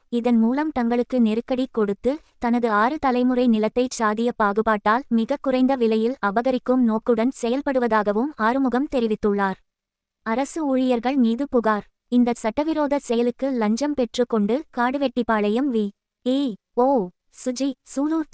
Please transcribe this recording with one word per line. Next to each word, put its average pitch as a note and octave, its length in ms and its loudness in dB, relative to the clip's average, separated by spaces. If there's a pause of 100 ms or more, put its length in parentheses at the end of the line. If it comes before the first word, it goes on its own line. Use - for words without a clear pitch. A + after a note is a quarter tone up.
இதன் A#3+ 280 0
மூலம் C4 340 2
தங்களுக்கு A#3+ 500 0
நெருக்கடி A#3+ 520 0
கொடுத்து, A3+ 460 -2 (200)
தனது A#3 320 0
ஆறு A3+ 280 2
தலைமுறை B3+ 480 2
நிலத்தை A3+ 420 2 (100)
சாதிய A3+ 320 0 (120)
பாகுபாட்டால் G#3+ 680 0
மிக A3+ 320 0
குறைந்த B3+ 340 2
விலையில் A3+ 420 0 (100)
அபகரிக்கும் B3 580 0
நோக்குடன் A3+ 480 0 (100)
செயல்படுவதாகவும் A#3+ 960 0
ஆறுமுகம் B3+ 580 0
தெரிவித்துள்ளார். G#3 640 0 (640)
அரசு C4+ 440 -4
ஊழியர்கள் B3+ 500 0
மீது A#3+ 320 2
புகார். G#3+ 380 0 (220)
இந்த A#3+ 280 2
சட்டவிரோத C#4+ 600 -2
செயலுக்கு A#3+ 520 -2
லஞ்சம் A#3+ 440 0
பெற்றுக்கொண்டு A#3 680 0 (120)
காடுவெட்டிப்பாளையம் A#3+ 960 0
வி G#3+ 160 0 (400)
ஏ C4 260 0 (200)
ஓ B3 340 2 (360)
சுஜி, B3+ 280 -4 (100)
சூலூர் D4+ 520 -2